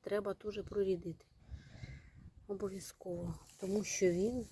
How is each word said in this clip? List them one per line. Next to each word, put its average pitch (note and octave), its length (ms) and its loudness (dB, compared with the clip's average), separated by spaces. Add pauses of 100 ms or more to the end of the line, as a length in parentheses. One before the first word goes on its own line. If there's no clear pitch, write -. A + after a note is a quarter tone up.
треба G3+ 340 -2
дуже G3+ 280 -8
прорідити. F#3 640 0 (1200)
Обов'язково. F#3 880 -4 (260)
Тому G3 240 4
що - 260 6
він G#3+ 420 4